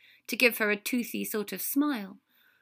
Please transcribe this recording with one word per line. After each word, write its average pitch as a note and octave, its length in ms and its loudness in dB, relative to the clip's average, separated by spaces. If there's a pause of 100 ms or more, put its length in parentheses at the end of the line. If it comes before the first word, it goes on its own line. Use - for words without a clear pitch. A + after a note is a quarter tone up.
(280)
to A#3 100 -2
give A#3 220 4
her G#3+ 120 2
a G#3 60 2
toothy G#3 480 -2
sort G#3 260 -4
of F#3+ 100 -8
smile. A#3+ 580 -2 (420)